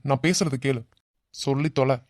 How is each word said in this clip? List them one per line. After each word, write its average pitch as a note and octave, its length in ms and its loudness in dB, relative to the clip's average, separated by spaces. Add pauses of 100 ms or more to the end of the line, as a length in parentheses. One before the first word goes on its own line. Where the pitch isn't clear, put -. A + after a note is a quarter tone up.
நான் C3+ 220 0
பேசுறது D#3+ 400 0
கேளு. C3 180 0 (520)
சொல்லித் C#3 440 -2
தொலை. C3+ 180 2 (140)